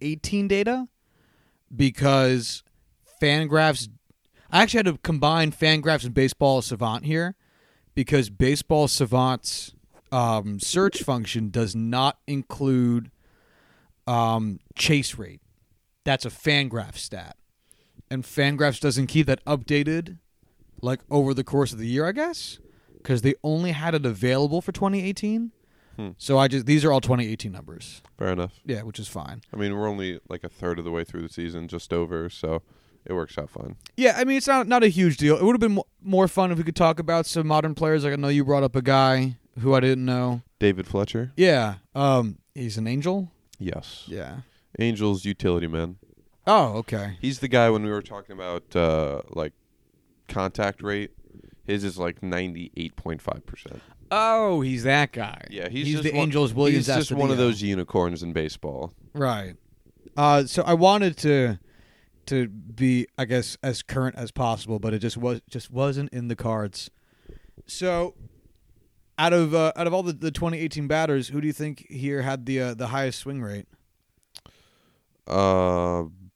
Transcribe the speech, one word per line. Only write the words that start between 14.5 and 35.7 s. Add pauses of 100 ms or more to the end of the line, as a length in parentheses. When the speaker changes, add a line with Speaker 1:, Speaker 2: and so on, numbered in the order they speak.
Speaker 1:
chase
rate. (640)
That's
a
Fangraph
stat. (720)
And
Fangraphs
doesn't
keep
that
updated, (640)
like, (100)
over
the
course
of
the
year,
I
guess. (440)
'cause
they (100)
only
had
it
available
for
twenty
eighteen. (460)
Speaker 2:
Hmm.
Speaker 1:
So
I
just,
these
are
all
twenty
eighteen
numbers. (160)
Speaker 2:
Fair
enough.
Speaker 1:
Yeah,
which
is
fine. (120)
Speaker 2:
I
mean,
we're
only, (100)
like,
a
third
of
the
way
through
the
season,
just
over,
so (440)
it
works
out
fine. (220)
Speaker 1:
Yeah,
I
mean,
it's
not,
not
a
huge
deal.
It
would've
been